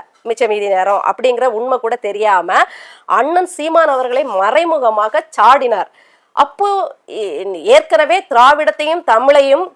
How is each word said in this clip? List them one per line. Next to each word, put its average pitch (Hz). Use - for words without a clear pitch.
மிச்ச 226
மீதி 208
நேரம் 190
அப்படிங்கிற 240
உண்மை 247
கூட 233
தெரியாம 202
அண்ணன் 311
சீமான் 320
அவர்களை 254
மறைமுகமாக 240
சாடினார். 233
அப்போ 339
ஏ-, 202
ஏற்கனவே 311
திராவிடத்தையும் 302
தமிழையும் 277